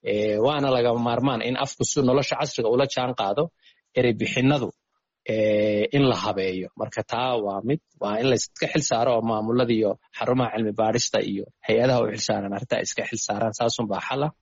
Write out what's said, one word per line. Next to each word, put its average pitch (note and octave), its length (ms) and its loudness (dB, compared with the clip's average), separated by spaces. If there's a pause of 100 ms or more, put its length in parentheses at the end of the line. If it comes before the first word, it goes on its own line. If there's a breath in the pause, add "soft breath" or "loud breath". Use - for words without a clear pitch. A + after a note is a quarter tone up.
Eh, G#2 340 0
waana C#3 320 0
lagama A#2+ 300 2
maarmaan A#2+ 420 0
in A#2+ 140 -2
afku - 280 -4
si - 160 -2
nolosha C3+ 360 2
casriga A#2+ 320 -2
ula C3 180 4
jaan B2+ 280 -4
qaado, G#2 300 0 (520 soft breath)
erey B2 160 4
bixinadu, B2+ 560 0 (580)
eh, G#2+ 640 2
in C#3 160 2
la B2 120 4
habeeyo. F#2+ 560 -4
Marka A2 300 -6
taa B2 340 -2
waa G2+ 260 -2
mid, C3+ 180 -2 (160)
waa G#2 220 -2
in A#2+ 100 0
la B2+ 60 4
iska - 320 -4
xil D#3 160 -2
saaro A#2+ 300 0
oo A#2 100 2
maamulada A#2 500 0
iyo A2 180 2 (200)
xarumaha A#2+ 420 0
cilmi G#2+ 200 -2
baadhista A2 480 0
iyo G2 240 -4 (140)
hay-adaha B2 420 2
u A#2 80 2
xil A2 120 -6
saaran G#2 320 -2
arrintaa A2+ 300 -4
iska - 200 -6
xil A#2 160 -6
saaraan, G#2+ 360 -4
saasun A#2 340 -2
baa F#2+ 120 -4
xal C3+ 220 -4
ah. D#3 200 -2